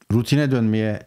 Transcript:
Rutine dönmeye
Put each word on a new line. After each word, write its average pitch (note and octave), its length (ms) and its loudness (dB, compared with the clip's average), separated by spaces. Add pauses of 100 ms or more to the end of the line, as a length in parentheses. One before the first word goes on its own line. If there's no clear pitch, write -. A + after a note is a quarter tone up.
(120)
Rutine C3 400 0
dönmeye A2 560 0